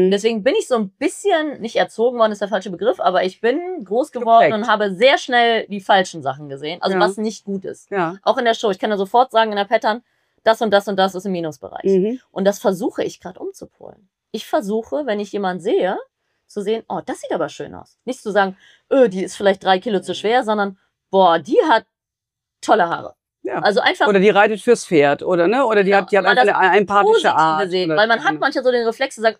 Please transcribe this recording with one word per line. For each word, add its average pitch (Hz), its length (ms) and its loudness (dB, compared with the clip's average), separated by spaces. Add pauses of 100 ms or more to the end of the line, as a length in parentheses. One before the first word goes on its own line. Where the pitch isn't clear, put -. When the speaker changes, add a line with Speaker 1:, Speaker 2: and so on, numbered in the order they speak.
Speaker 1:
Und 190 40 4
deswegen 214 320 0
bin 277 160 2
ich - 80 -6
so 254 80 0
ein 214 140 -2
bisschen, 311 720 -4
nicht 220 160 -6
erzogen 233 420 -2
worden, 220 140 2
ist 208 80 -8
der 202 80 -4
falsche 208 200 -4
Begriff, 196 300 -2
aber 185 240 2
ich 185 160 -6
bin 320 460 -4
groß 226 260 -2
geworden 226 380 4
Speaker 2:
Geprägt. 220 80 -2
Speaker 1:
und 214 100 -4
habe 208 260 0
sehr 254 240 4
schnell 233 500 0
die 202 120 -8
falschen 185 420 0
Sachen 139 280 -8
gesehen, 147 320 -10
also 190 160 0
Speaker 2:
Ja. 180 40 2
Speaker 1:
was 202 140 0
nicht 214 300 -8
gut 196 180 -8
ist. - 280 -14
Speaker 2:
Ja. 190 320 -4
Speaker 1:
Auch 214 140 0
in 254 60 -4
der 226 120 0
Show, 220 160 -2
ich 185 80 -4
kann 233 100 -4
da 208 80 -2
sofort 233 340 0
sagen, 220 220 0
in 202 40 -4
der 202 60 -2
Pattern, 226 380 -2 (420)
das 226 180 2
und 220 80 0
das 202 180 2
und 202 100 -4
das 190 180 0
ist 185 100 -10
im 196 60 -4
Minusbereich. 165 540 -8
Speaker 2:
Mhm. 196 340 0 (100)
Speaker 1:
Und - 160 -4
das 202 140 0
versuche 202 440 -2
ich - 160 -8
grad 180 200 -16
umzupolen. - 720 -18 (220)
Ich 220 140 -10
versuche, 247 640 -4
wenn 208 120 -2
ich 202 120 -8
jemanden 185 320 -4
sehe, 226 340 0 (480)
zu - 160 -12
sehen, 220 260 -4
„Oh, 190 160 -6
das - 180 -10
sieht 554 100 -10
aber 165 180 -4
schön - 240 -14
aus.“ - 320 -20
Nicht 254 160 -10
zu 220 100 -8
sagen, 190 240 0 (380)
„Öh, 254 160 6
die 185 140 -6
ist 170 120 -10
vielleicht 196 280 0
drei 185 160 2
Kilo 185 220 -2
zu 185 100 -10
Speaker 2:
Mhm. 175 60 -4
Speaker 1:
schwer“, 240 260 0
sondern, 202 340 -2 (320)
„Boah, 180 300 4
die 214 180 -2 (100)
hat 226 200 2 (760)
tolle 175 260 2
Haare.“ - 280 -8 (260)
Speaker 2:
Ja. - 200 -8
Speaker 1:
Also 202 200 2
einfach 311 260 0
Speaker 2:
Oder 202 120 4
die 196 100 4
reitet 208 320 2
fürs 233 240 2
Pferd, 143 380 2
oder, 170 240 0
ne? 254 180 2
Oder 214 180 2
die 185 60 0
Speaker 1:
Genau, 196 140 4
Speaker 2:
hat, - 80 -6
die 202 80 4
hat 180 60 -2
Speaker 1:
mal 196 60 4
Speaker 2:
einfach 240 140 4
Speaker 1:
das 190 100 2
Speaker 2:
eine, 185 140 4
eine 180 120 4
empathische 202 320 4
Speaker 1:
Positive 208 220 2
Speaker 2:
Art 160 360 2
Speaker 1:
sehen, 180 180 -2
Speaker 2:
oder 156 80 0
Speaker 1:
weil 214 100 4
man 226 120 2
hat 330 100 -2
Speaker 2:
eine 156 100 -4
Speaker 1:
manchmal 269 240 -2
so 254 80 2
den 240 140 0
Reflex 226 300 -4
zu 220 60 -12
sagen, 220 180 0